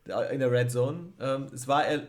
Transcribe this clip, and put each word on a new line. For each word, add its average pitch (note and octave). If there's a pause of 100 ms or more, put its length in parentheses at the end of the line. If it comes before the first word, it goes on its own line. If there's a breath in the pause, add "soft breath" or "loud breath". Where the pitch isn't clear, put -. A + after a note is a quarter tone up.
äh, G#2+
in C3+
der B2+
Red B2
Zone. D#3
Ähm, C3+
es B2
war, C#3+
er, D3